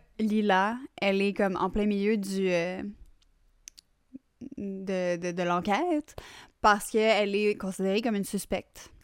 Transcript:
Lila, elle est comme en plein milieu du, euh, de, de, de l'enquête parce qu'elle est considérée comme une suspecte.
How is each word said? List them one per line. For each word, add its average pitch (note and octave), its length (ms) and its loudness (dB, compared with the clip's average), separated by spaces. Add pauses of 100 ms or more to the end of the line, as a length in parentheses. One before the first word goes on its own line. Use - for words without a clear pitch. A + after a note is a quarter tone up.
(200)
Lila, G#3 580 2 (240)
elle G3 200 2
est G3+ 120 2
comme G3 220 0
en F#3+ 140 0
plein G#3 160 0
milieu G#3 320 2
du, F#3+ 340 0
euh, F3+ 320 -2 (1700)
de, F#3+ 600 -4
de, F3 140 -4
de F3 120 -2
l'enquête G#3 720 0 (460)
parce G#3 280 4
qu'elle G#3 460 2
est G#3 200 2
considérée F#3+ 460 -2
comme A3+ 140 0
une G3 80 -2
suspecte. - 680 -8 (120)